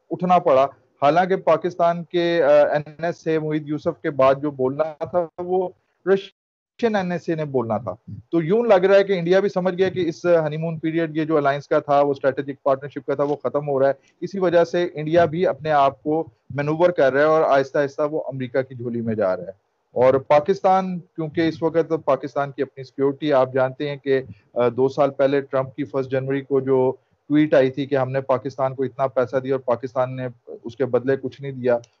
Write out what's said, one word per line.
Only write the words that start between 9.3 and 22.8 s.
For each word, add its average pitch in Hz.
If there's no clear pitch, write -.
भी 196
समझ 185
गया 185
कि 180
इस 160
honeymoon 160
period 160
ये 160
जो 151
alliance 143
का 151
था, 143
वो 143
strategic 135
partnership 135
का 143
था, 143
वो 147
खत्म 143
हो 143
रहा 135
है। 131
इसी 196
वजह 170
से 175
India 160
भी 160
अपने 156
आप 139
को 156
maneuver 156
कर 147
रहा 139
है 151
और 156
आहिस्ता 135
आहिस्ता 143
वो 151
अमेरिका 131
की 131
झोली 117
में 113
जा 98
रहा 90
है। 95
और 131
पाकिस्तान, 185
क्योंकि 160
इस 160
वक्त 160
तो 160
पाकिस्तान 139
की 139
अपनी 135